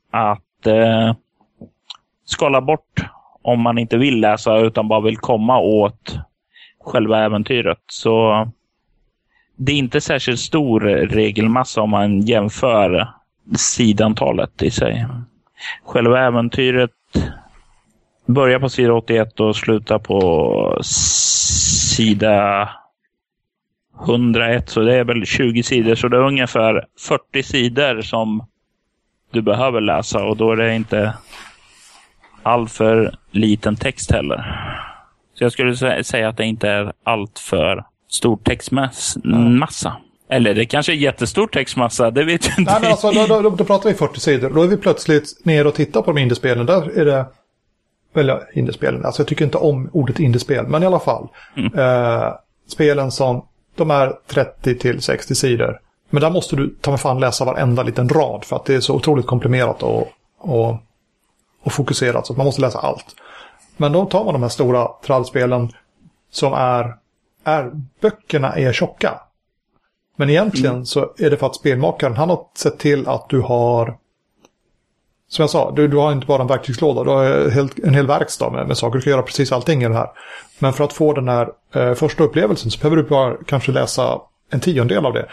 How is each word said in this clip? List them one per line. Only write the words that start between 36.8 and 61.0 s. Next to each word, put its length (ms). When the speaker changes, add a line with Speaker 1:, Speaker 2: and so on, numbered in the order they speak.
Speaker 1:
allt 340
för 460
stor 280
textmass-, 880
Speaker 2:
Ja. 140
Speaker 1:
massa. 580
Eller 260
det 120
kanske 260
är 40
jättestor 500
textmassa, 640
det 140
vet 240
jag 100
inte. 140
Speaker 2:
Nej, 100
men 80
alltså, 200
då, 160
då, 160
då, 80
då 140
pratar 260
vi 60
fyrtio 240
sidor. 300
Då 120
är 40
vi 100
plötsligt 680
ner 220
och 80
tittar 280
på 100
de 80
indiespelen. 460
Där 320
är 60
det... 220
Eller 420
indiespelen. 460
Alltså, 180
jag 60
tycker 160
inte 140
om 340
ordet 280
indiespel, 460
men 160
i 40
alla 140
fall. 280
Speaker 1:
Mm. 220
Speaker 2:
Eh, 540
spelen 420
som... 360
De 140
är 220
trettio 480
till 280
sextio 320
sidor. 460
Men 120
där 80
måste 260
du 120
ta 100
mig 100
fan 200
läsa 240
varenda 380
liten 260
rad 360
för 120
att 80
det 100
är 60
så 140
otroligt 320
komprimerat 560
och, 260
och, 380